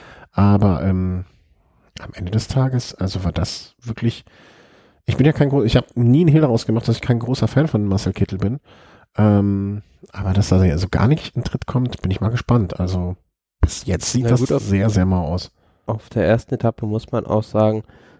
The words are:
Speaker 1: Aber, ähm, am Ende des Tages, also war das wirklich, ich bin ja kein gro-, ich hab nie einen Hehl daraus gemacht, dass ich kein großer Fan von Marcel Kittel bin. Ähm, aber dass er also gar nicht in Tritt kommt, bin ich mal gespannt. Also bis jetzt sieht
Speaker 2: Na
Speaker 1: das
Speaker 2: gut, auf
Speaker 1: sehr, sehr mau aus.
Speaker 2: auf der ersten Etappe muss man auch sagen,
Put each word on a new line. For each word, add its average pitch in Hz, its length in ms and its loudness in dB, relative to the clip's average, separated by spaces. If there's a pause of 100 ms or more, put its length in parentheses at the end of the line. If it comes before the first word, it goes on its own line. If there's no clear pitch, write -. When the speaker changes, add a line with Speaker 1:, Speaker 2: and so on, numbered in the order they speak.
(320)
Speaker 1:
Aber, 101 520 4
ähm, 92 420 -2 (760)
am - 140 -16
Ende 90 180 -8
des 110 160 -2
Tages, 131 480 -2
also 95 300 -4
war 82 80 -2
das - 480 -6
wirklich, 117 420 -6 (800)
ich - 120 -2
bin 135 80 4
ja 151 80 4
kein 143 160 2
gro-, 135 140 2
ich 117 120 2
hab - 220 0
nie 123 240 6
einen 175 80 4
Hehl 156 120 6
daraus 120 240 2
gemacht, 113 220 0
dass 113 80 2
ich - 60 -10
kein 120 180 0
großer 117 300 -2
Fan 156 180 2
von 107 160 0
Marcel 95 300 -2
Kittel - 240 -2
bin. 104 240 -4 (560)
Ähm, 101 640 2 (320)
aber 98 180 -4
dass 95 200 2
er 95 100 4
also 87 280 2
gar - 200 2
nicht - 260 -2
in 120 80 -6
Tritt - 240 -8
kommt, 127 340 -4
bin - 80 -4
ich 95 120 -4
mal 104 100 -2
gespannt. 117 480 -2
Also 90 380 -4 (420)
bis - 260 -2
jetzt - 260 -4
sieht 127 120 0
Speaker 2:
Na 117 60 0
Speaker 1:
das 123 100 4
Speaker 2:
gut, 131 140 0
auf 139 100 0
Speaker 1:
sehr, 101 260 0
sehr 95 160 2
mau 92 220 0
aus. 85 240 -6 (340)
Speaker 2:
auf - 240 -8
der 101 160 0
ersten 117 300 0
Etappe 117 300 -2
muss 107 260 -6
man 113 140 -4
auch 107 180 -2
sagen, 107 400 0 (360)